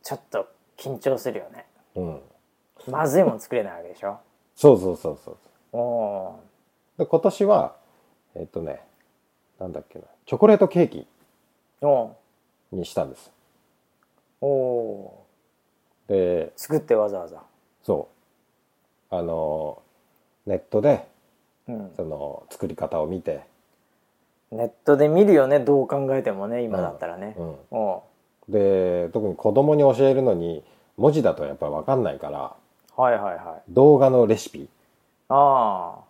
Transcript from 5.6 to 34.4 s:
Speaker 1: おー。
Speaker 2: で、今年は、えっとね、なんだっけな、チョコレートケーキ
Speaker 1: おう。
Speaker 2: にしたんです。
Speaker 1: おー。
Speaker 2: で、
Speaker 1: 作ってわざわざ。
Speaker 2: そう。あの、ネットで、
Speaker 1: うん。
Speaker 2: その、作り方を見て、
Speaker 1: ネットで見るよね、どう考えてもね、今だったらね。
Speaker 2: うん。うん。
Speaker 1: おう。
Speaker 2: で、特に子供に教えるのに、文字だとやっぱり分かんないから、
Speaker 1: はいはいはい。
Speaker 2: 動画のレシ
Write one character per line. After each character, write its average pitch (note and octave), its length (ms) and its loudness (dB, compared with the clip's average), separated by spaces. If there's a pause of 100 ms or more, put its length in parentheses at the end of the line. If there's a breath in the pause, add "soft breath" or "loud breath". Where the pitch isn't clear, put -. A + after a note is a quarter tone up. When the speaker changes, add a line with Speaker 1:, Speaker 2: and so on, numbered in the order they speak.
Speaker 1:
お G#2+ 600 -4 (640)
ー。 - 20 -6
Speaker 2:
で、 D#3+ 80 -4
今 E3 140 0
年 G3+ 240 0
は、 G3 300 2 (600)
え E2+ 80 -12
っ - 20 -16
と - 160 -12
ね、 C#2+ 220 -12 (760)
な F#2 60 -14
ん F2 80 -12
だ D2 80 -12
っ - 80 -16
け - 80 -20
な、 - 80 -20 (220)
チ - 80 -6
ョ - 20 -2
コ - 80 4
レ G#3+ 80 10
ー G3+ 60 6
ト F#3 80 6
ケ F3 160 2
ー - 40 0
キ - 200 -10 (760)
Speaker 1:
お C#3 240 2
う。 A2 100 -16 (560)
Speaker 2:
に F2+ 140 -8
し - 80 -18
た E2+ 100 -2
ん C#2 60 -10
で C2 80 -20
す。 - 140 -20 (1080)
Speaker 1:
お B2 720 -2 (960)
ー。 G#2 40 -2
Speaker 2:
で、 F2+ 420 0
Speaker 1:
作 - 220 -4
っ - 20 2
て D3+ 160 0
わ G#2+ 140 2
ざ G2 100 -8
わ E2+ 80 -12
ざ。 D#2+ 160 -20 (400)
Speaker 2:
そ D#2+ 240 -2 (1040)
う。 F#2+ 40 -6
あ F2 60 -4
の、 D#2 600 -6 (640)
ネ G2 100 -4
ッ F#2 40 -2
ト - 220 -4
で、 C3 260 2 (600)
Speaker 1:
う B2 60 -10
ん。 G#2 220 -12
Speaker 2:
そ - 80 -8
の、 D2 460 -12
作 - 180 -10
り - 80 -10
方 D#2+ 260 -6
を D2+ 60 -4
見 F2 140 -6
て、 D2 200 -8 (1120)
Speaker 1:
ネ A#2 100 -4
ッ A2+ 60 -6 (140)
ト C#3+ 120 6
で D3 100 4
見 E3+ 180 6
る G3+ 80 6
よ C#3 140 6
ね、 C#3+ 120 4
ど C#3 220 4
う B2 60 -2
考 C#3 280 -2
え C3 80 -2
て A2+ 80 -2
も G2 160 -6
ね、 A#2+ 160 -6
今 G#2 160 -4
だ F2 100 -2
っ E2+ 100 -14
た F2 80 -8
ら E2+ 100 -10
ね。 G#2 200 -12
Speaker 2:
う F2 60 -10
ん。 E2 40 -8
う D#2+ 40 -10
ん。 D2 40 -14 (160)
Speaker 1:
お G2+ 320 -4 (460)
う。 - 20 -14
Speaker 2:
で、 F#2 600 2
特 G#2+ 140 -2
に F2 80 -4
子 - 160 0
供 C#3+ 240 4
に D3 60 4
教 C3+ 120 6 (120)
え C3+ 80 6
る C3+ 80 0
の B2 120 2
に、 E2+ 300 -6 (340 soft breath)
文 C3 140 4
字 D3 120 0
だ G2+ 100 2
と - 120 -8
や C#2+ 80 -10
っ C#2 40 -18
ぱ D2 100 -6
り D2 40 -6
分 D2+ 120 -6
か C3+ 120 0
ん B2+ 80 0
な D#2 100 -4
い C#2 60 -12
か D2 100 -10
ら、 D2 260 -10 (400)
Speaker 1:
は B2+ 160 2
い - 20 2
は G2+ 180 -4
い F2 40 -8
は E2 220 -14 (100)
い。 F2 60 -18
Speaker 2:
動 C#3 240 8
画 C3 120 6
の B2 180 4
レ G#2+ 100 2
シ - 140 -12